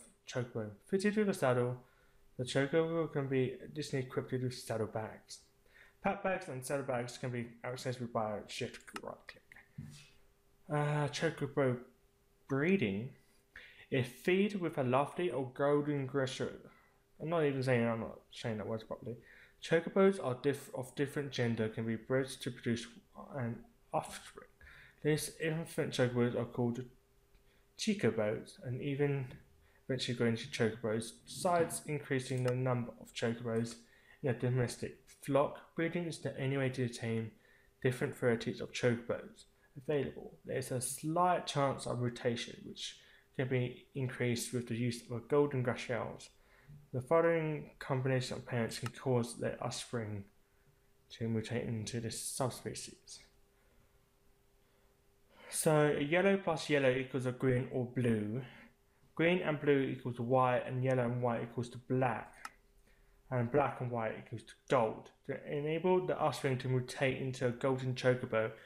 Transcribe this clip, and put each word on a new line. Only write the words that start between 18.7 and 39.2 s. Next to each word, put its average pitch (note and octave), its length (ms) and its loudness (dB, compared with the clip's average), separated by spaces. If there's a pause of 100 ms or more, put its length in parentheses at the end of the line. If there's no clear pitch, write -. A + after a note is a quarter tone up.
properly. - 300 -8 (440)
Chocobos F#3+ 640 4
are B2+ 180 -2
diff-, C#3 320 -2
of C3 220 -8
different C#3 360 -4
gender A#2 360 0
can A2+ 180 -4
be A2+ 100 0
bred C3 320 0
to - 240 -8
produce A#2 360 -2 (480)
an A#2 220 -4 (360)
offspring. - 540 -8 (560)
These D3+ 280 2 (100)
infant D#3+ 500 -2
chocobos A#2+ 480 2
are A#2 60 0
called A#2+ 400 -2 (920)
chicobos, A2 840 0
and B2 180 -6
even C#3 440 0 (640)
eventually B2 300 -2
grow A#2+ 100 4
into A2+ 200 0
chocobos, A2+ 640 0 (120)
besides E3+ 640 0
increasing C3 560 -2
the B2 120 2
number B2+ 360 0 (100)
of - 120 -18
chocobos A#2 640 -2 (480)
in C#3+ 60 2
a A#2+ 40 2
domestic B2+ 640 0 (240)
flock. C#3+ 520 0
Breeding E3+ 300 0
is D#3 140 -8
the - 220 -4
only C3+ 160 0
way C3+ 120 2
to C3 140 -2
attain A2+ 480 -2 (500)
different C3 340 0
varieties A#2+ 460 0
of A2+ 100 -8
chocobos - 760 -2 (300)